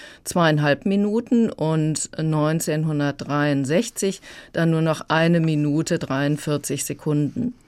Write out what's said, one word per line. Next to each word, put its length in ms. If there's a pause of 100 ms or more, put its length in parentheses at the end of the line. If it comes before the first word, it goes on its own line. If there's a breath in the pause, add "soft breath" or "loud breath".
(240 loud breath)
zweieinhalb 640
Minuten 640
und 640
neunzehnhundertdreiundsechzig 2000 (320 loud breath)
dann 180
nur 100
noch 280
eine 320
Minute 580
dreiundvierzig 840
Sekunden. 680 (140)